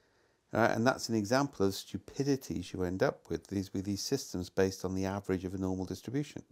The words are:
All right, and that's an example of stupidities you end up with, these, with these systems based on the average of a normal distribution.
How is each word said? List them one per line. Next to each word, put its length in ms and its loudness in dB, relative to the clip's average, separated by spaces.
All 100 4
right, 80 8
and 160 2
that's 220 2
an 60 0
example 520 2
of 80 2
stupidities 1000 -4
you 100 -4
end 200 0
up 280 0
with, 180 -4
these, 260 -2
with 100 -2
these 180 -2
systems 480 -4
based 340 2
on 100 -2
the 100 0
average 400 -2
of 100 -4
a 40 -4
normal 260 -2
distribution. 680 -6